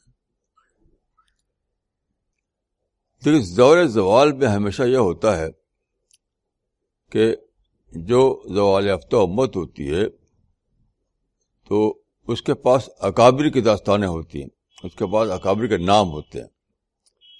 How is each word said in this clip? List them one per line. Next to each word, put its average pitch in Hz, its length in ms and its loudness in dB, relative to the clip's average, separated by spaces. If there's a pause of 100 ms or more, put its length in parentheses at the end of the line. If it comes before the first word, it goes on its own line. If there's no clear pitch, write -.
(3250)
دیکھیں، 123 320 0
دور 156 280 6
زوال 113 460 2
میں 135 160 -2
ہمیشہ 101 360 -2
یہ 123 140 0
ہوتا 98 400 0
ہے 80 100 -6 (1600)
کہ 110 240 0 (520)
جو 120 540 0 (120)
زوال 98 320 2
یافتہ 98 300 -4
امت 107 400 0
ہوتی 76 400 -8
ہے 101 140 -2 (1600)
تو 107 340 -2 (260)
اس 117 140 -6
کے 143 120 -4
پاس 127 360 0 (100)
اکابر 127 500 2
کی 135 120 -2
داستانیں 104 460 0
ہوتی 82 340 -10
ہیں، 65 80 -16 (340)
اس 90 120 -14
کے 110 180 -4
پاس 110 160 0
اکابر 98 380 -4
کے 104 100 -2
نام 98 320 2
ہوتے 73 320 -14
ہیں، 55 60 -18 (920)